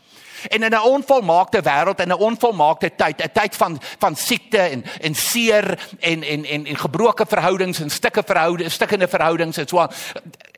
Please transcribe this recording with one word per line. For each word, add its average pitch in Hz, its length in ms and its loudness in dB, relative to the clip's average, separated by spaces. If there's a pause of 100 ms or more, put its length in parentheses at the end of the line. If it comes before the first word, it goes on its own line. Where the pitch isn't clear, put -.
(480)
En 220 140 -2
in 226 100 0
'n 220 140 4
onvolmaakte 196 760 4
wêreld, 156 380 2
in 175 80 -2
'n 180 120 0
onvolmaakte 190 760 2
tyd, 165 260 0
'n 160 100 -6
tyd 208 240 0
van, 170 240 0 (180)
van 170 180 0
siekte - 420 -2
en, 147 260 0 (160)
en 160 140 -4
seer 208 760 0 (120)
en, 165 220 -2
en, 147 220 -4
en, 147 220 -6
en 143 100 -8
gebroke 190 500 0
verhoudings 180 540 0
en 151 100 -6
stukke 226 320 -2
verhoude-, 175 460 0
stikkende 175 400 0
verhoudings 165 480 0
en 151 100 -6
so 175 120 0
aan. 160 120 2 (680)